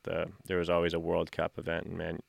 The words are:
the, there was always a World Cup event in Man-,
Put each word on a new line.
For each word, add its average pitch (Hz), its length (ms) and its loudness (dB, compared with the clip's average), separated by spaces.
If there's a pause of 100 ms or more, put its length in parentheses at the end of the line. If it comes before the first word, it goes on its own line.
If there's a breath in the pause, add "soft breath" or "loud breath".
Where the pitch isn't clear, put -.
the, 85 240 -2 (180)
there 92 120 0
was 85 120 2
always 85 240 4
a 85 60 2
World 85 320 0
Cup - 260 -2
event 82 300 -2
in 87 100 -8
Man-, 82 320 -4